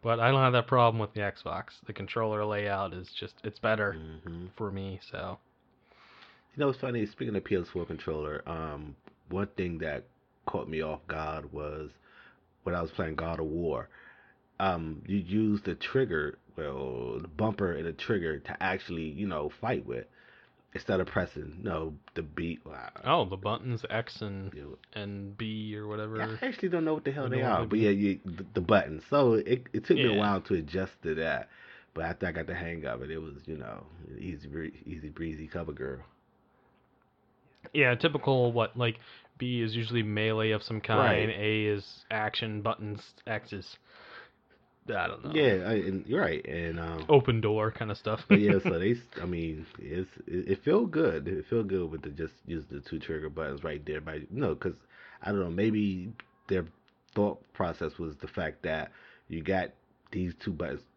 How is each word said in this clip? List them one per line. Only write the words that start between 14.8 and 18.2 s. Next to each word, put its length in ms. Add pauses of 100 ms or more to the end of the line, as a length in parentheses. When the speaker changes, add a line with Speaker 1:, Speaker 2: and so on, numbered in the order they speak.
Speaker 2:
you 100
use 460
the 100
trigger, 640 (180)
well, 640
the 80
bumper 460
and 140
the 60
trigger 440